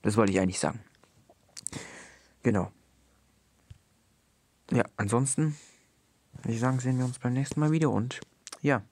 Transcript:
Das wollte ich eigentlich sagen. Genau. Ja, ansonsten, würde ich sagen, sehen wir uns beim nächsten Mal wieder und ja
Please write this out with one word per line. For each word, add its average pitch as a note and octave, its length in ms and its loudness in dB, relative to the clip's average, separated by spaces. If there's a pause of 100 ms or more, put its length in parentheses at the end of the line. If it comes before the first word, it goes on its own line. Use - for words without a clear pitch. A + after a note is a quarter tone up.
Das G#2 120 0
wollte G#2 160 4
ich F#2+ 80 4
eigentlich F#2 200 0
sagen. D2+ 200 -2 (1600)
Genau. G2+ 280 2 (2000)
Ja, A#2 140 2 (100)
ansonsten, C3+ 640 0 (840)
würde A2+ 120 -2
ich A2+ 80 -2
sagen, B2+ 180 2
sehen B2+ 180 0
wir B2+ 60 0
uns B2 160 -6
beim B2 140 -2
nächsten C#3 260 -2
Mal D3+ 120 2
wieder D#3+ 180 2
und A2 320 -2 (400)
ja C3+ 300 2